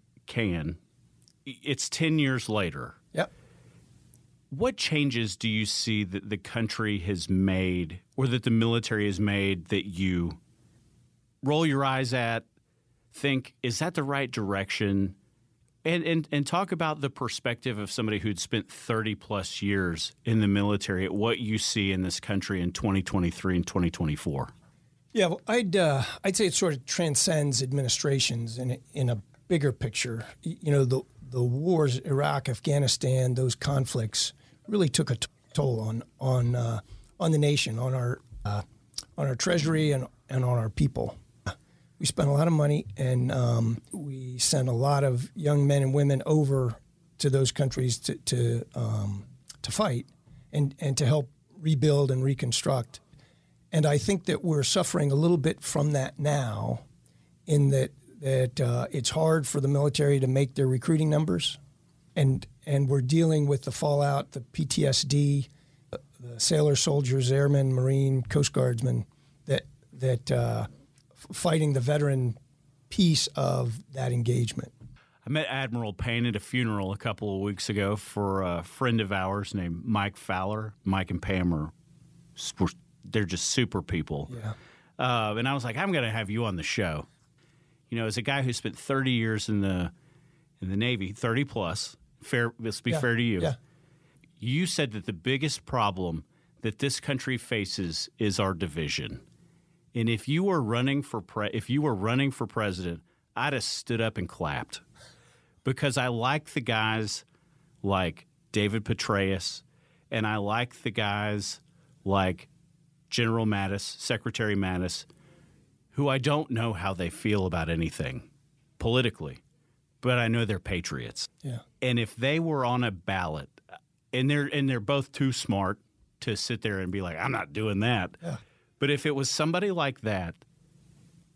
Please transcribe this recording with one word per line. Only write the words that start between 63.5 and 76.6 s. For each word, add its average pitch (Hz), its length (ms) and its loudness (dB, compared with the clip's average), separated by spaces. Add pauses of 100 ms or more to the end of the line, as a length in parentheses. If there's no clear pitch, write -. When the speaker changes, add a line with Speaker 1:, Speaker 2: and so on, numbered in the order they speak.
Speaker 2:
the 127 80 -6
fallout, 143 600 2
the 123 100 -10
P - 220 -6
T 143 240 2
S 131 160 2
D, 143 460 2 (420)
the, - 80 -8 (200)
the 120 200 -10
sailors, 151 400 4
soldiers, 135 500 2
airmen, 139 440 4
Marine, 135 500 4
Coast - 300 2
Guardsmen, 123 520 2 (400)
that, 139 180 0 (300)
that, 127 380 -2
uh, 117 360 0 (460)
f-, - 220 -16
fighting 156 380 2
the 135 60 2
veteran 135 580 2 (520)
piece 165 460 4
of 131 440 0 (140)
that 127 180 -4
engagement. 120 600 0 (540)
Speaker 1:
I - 40 -6
met 151 180 0
Admiral 120 460 -4
Payne 117 320 -2
at 117 100 0
a 104 40 -6
funeral 107 520 -2